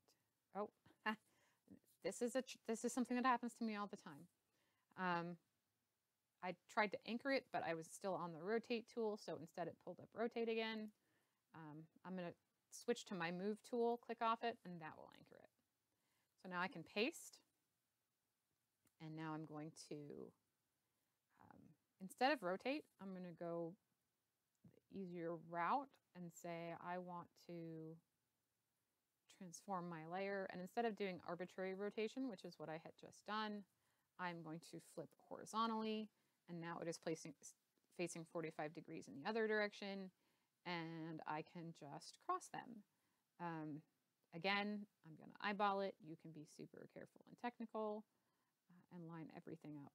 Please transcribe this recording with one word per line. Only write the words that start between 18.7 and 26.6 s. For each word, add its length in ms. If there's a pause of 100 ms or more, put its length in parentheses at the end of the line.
And 140
now 180
I'm 120
going 260 (160)
to, 60 (1500)
um, 180 (400)
instead 320
of 100
rotate, 420 (160)
I'm 140
gonna 180
go 420 (880)
the 360
easier 380 (120)
route 400 (260)
and 180
say, 480